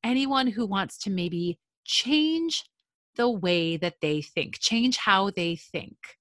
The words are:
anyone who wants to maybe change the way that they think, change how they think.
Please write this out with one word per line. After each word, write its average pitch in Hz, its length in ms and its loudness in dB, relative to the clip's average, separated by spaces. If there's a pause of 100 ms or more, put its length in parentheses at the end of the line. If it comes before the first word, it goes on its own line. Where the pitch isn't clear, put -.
anyone 262 440 2
who 226 180 -2
wants 196 340 -2
to - 100 -6
maybe 175 500 -2 (240)
change 311 800 0 (520)
the 240 140 2
way 175 460 2
that 165 240 -2
they 151 220 0
think, - 380 -6
change 233 360 2
how 196 360 2
they 170 240 -2
think. - 420 -12 (240)